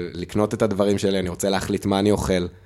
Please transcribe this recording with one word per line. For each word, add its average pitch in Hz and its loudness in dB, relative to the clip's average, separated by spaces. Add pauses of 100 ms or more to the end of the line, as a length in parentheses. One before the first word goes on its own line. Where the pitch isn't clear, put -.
(140)
לקנות 104 -2
את 110 -2
הדברים 101 2
שלי, 98 0
אני 90 -2
רוצה 87 -4
להחליט 98 -2
מה 98 2
אני 104 4
אוכל, 95 0 (320)